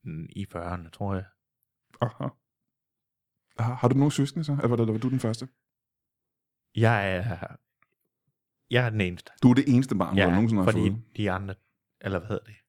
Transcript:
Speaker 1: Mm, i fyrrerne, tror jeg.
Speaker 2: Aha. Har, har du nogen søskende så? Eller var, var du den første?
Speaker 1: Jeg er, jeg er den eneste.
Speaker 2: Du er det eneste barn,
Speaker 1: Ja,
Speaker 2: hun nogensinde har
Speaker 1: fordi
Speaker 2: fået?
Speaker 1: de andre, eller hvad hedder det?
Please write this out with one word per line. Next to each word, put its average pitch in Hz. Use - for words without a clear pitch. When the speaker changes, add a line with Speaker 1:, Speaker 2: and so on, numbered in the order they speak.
Speaker 1:
Mm, 82
i 98
fyrrerne, 87
tror 98
jeg. 95
Speaker 2:
Aha. 120
Har, 120
har 123
du 131
nogen 143
søskende 143
så? 147
Eller 117
var, 113
var 107
du 123
den 131
første? 113
Speaker 1:
Jeg 107
er, 117
jeg 123
er 117
den 107
eneste. 90
Speaker 2:
Du 127
er 123
det 135
eneste 127
barn, 92
Speaker 1:
Ja, 95
Speaker 2:
hun 87
nogensinde 107
har 110
Speaker 1:
fordi 110
Speaker 2:
fået? 110
Speaker 1:
de 104
andre, 95
eller 95
hvad 82
hedder 104
det? 107